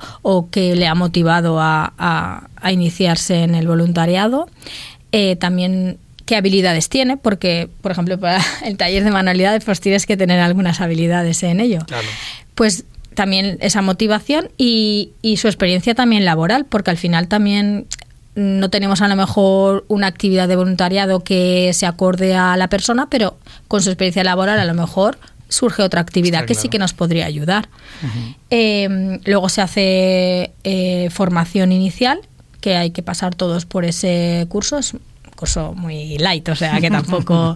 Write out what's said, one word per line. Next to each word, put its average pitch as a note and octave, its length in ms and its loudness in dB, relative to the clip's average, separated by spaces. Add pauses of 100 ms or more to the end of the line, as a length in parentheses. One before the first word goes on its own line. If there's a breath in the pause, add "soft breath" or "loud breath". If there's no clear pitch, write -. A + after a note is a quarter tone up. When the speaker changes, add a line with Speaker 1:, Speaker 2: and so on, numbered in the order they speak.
(240 loud breath)
Speaker 1:
o F3+ 260 2
qué F3+ 260 0
le F3 120 2
ha D#3+ 80 0
motivado E3+ 640 2
a, D#3 380 0
a, E3+ 480 -4 (120)
a F#3 120 -2
iniciarse E3+ 720 0
en E3+ 100 2
el E3 140 0
voluntariado, F3 840 0 (600 loud breath)
eh, G3 240 2
también F3+ 640 -2 (260)
qué A3 120 0
habilidades F#3 520 2
tiene, C4 280 0
porque, F3+ 520 -2 (120)
por F#3+ 100 -4
ejemplo, F3+ 280 -2
para F#3 220 2 (120)
<laughs> - 120 -10
el G3+ 120 -6
taller F#3+ 260 0
de G#3+ 80 2
manualidades, F#3+ 520 2
pues G3 160 -2
tienes G3 280 0
que G#3 100 0
tener F3+ 220 4
algunas F3 420 2
habilidades E3+ 600 0
en F3 160 2
ello. G#3+ 260 0
Speaker 2:
Claro. A#2 220 -8 (480 loud breath)
Speaker 1:
Pues G#3+ 300 0 (280)
también F#3+ 480 -2
esa G3+ 200 0
motivación G#3+ 760 0
y, A3 540 0 (100)
y A3 160 0
su - 100 0
experiencia F#3 480 0
también A3+ 300 4
laboral, F3 400 2
porque G3+ 260 -2
al E3 60 0
final F3 320 0
también G#3 560 0 (500)
no G3 340 0
tenemos G3 320 0
a G#3 60 4
lo G3 80 2
mejor G3 720 2
una G3+ 200 0
actividad F#3 420 0
de F#3 80 2
voluntariado F#3 680 0
que F3+ 500 2
se F3+ 120 -2
acorde F#3 500 0
a F#3 220 2
la F#3 100 2
persona, A#3 420 -2
pero A3 280 0 (320 loud breath)
con G#3 120 0
su F#3+ 80 0
experiencia F#3 360 0
laboral F#3+ 340 0
a F#3+ 60 2
lo E3+ 80 -2
mejor E3+ 440 0 (300 loud breath)
surge - 340 0
otra F#3 200 2
actividad E3+ 400 0
Speaker 2:
Está A#2+ 60 -6
Speaker 1:
que A#3+ 80 0
sí - 80 -2
Speaker 2:
claro. C4 80 -6
Speaker 1:
que G#3+ 80 0
nos F#3 140 -2
podría E3+ 320 0
ayudar. D#3 440 -2 (340 loud breath)
Speaker 2:
Ujú. A#2 320 -8 (140)
Speaker 1:
Eh, G3 760 0
luego G3 240 2
se F#3 140 0
hace, F#3 920 2 (140)
eh, F#3 460 -2
formación F3+ 600 0
inicial, F#3+ 480 0 (400)
que F#3+ 160 0
hay E3+ 160 -2
que F3 100 -8
pasar F3+ 320 -4
todos F3 320 -2
por F3 200 -4
ese E3+ 640 0
curso, G#3 280 -4
es - 160 -6 (420)
curso D#3+ 380 -4
muy D#3 440 -8
light, E3 320 -2
o D#3+ 60 -2
sea, D#3 240 0
que E3 100 2
tampoco E3 680 0